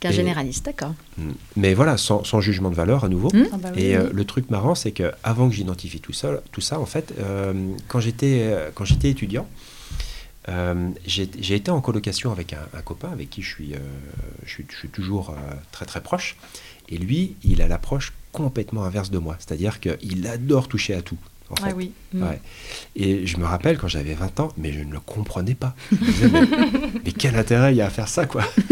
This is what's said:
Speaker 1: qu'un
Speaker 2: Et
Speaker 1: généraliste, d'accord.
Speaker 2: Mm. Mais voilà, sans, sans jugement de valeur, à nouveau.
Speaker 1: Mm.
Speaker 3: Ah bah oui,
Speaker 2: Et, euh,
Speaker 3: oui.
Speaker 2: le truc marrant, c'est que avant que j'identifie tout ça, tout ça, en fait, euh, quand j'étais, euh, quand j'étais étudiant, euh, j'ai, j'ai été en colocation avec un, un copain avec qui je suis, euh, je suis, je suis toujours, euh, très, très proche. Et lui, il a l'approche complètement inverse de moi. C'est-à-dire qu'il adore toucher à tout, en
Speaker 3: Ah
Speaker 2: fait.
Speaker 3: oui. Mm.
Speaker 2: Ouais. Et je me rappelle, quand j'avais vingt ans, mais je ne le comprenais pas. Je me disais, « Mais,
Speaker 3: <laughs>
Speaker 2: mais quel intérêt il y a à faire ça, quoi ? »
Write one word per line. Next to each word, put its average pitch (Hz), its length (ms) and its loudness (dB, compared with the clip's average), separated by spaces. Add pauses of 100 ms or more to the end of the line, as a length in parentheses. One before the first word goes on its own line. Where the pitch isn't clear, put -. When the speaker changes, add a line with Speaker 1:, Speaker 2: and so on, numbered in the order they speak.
Speaker 1:
qu'un 175 100 -2
Speaker 2:
Et 165 40 4
Speaker 1:
généraliste, 156 500 0
d'accord. 160 300 -6 (240)
Speaker 2:
Mm. 80 120 -4 (260)
Mais 98 180 6
voilà, 135 240 6
sans, 104 260 2
sans 110 160 2
jugement 95 300 2
de 87 40 0
valeur, 87 300 4
à 95 40 2
nouveau. 92 240 2
Speaker 1:
Mm. 220 200 6
Speaker 3:
Ah 202 60 -4
bah 180 180 -6
oui, - 80 2
Speaker 2:
Et, 95 120 4
euh, - 100 4
Speaker 3:
oui. - 80 -2
Speaker 2:
le 101 100 0
truc - 260 -2
marrant, 113 240 2
c'est 107 180 -2
que 87 200 -2 (100)
avant 117 260 4
que 113 60 4
j'identifie 90 460 -4
tout - 140 -10
ça, - 260 -2 (120)
tout - 100 -6
ça, - 180 -4
en - 60 -2
fait, 160 340 -4
euh, 98 320 -2 (340)
quand 123 140 0
j'étais, 120 440 2
euh, 87 300 -2
quand 101 120 -6
j'étais - 240 4
étudiant, 127 360 -2 (1000)
euh, 87 400 -2 (180)
j'ai, 95 220 -2 (100)
j'ai 98 160 0
été 139 160 0
en 160 120 2
colocation 110 500 -2
avec 87 220 -6
un, 76 40 -8 (180)
un 80 40 -10
copain - 320 -10
avec 73 180 -10
qui - 120 -10
je - 120 -8
suis, 73 200 -10
euh, 69 40 -8 (680)
je - 60 -14
suis, - 180 -12
je - 80 -18
suis 80 120 -12
toujours, 92 420 -4
euh, 71 220 -10 (180)
très, - 140 -14
très - 160 -10
proche. - 360 -6 (520)
Et 87 80 -6
lui, 139 480 0
il - 180 8
a 82 60 10
l'approche - 440 0 (200)
complètement 117 520 -2
inverse 95 260 -2
de 95 80 0
moi. 82 200 -4
C'est-à-dire 92 420 -4
qu'il 92 460 -2
adore 127 400 2
toucher 104 280 -2
à 87 80 -2
tout, 85 160 -8 (320)
en - 120 -8
Speaker 3:
Ah 196 60 -4
Speaker 2:
fait. 190 60 0
Speaker 3:
oui. 185 180 -6 (220)
Mm. 185 80 0
Speaker 2:
Ouais. 165 180 -2 (560)
Et 98 300 2
je 85 100 -4
me 85 80 0
rappelle, 92 340 2
quand - 80 -4
j'avais 78 280 -2
vingt 95 260 -2
ans, 156 160 -2
mais 78 160 -4
je 73 80 -6
ne 73 120 -8
le 76 60 -8
comprenais 104 560 -4
pas. 127 220 -4 (160)
Je 208 40 8
me 240 140 2
disais, « 233 220 6
Mais, 330 80 6 (600)
Speaker 3:
<laughs> - 40 -10
Speaker 2:
mais - 80 -2
quel 127 240 0
intérêt 123 380 6
il - 20 6
y 113 60 6
a 101 40 4
à 95 40 0
faire 107 180 -4
ça, 170 180 0
quoi ? » 120 160 -2 (300)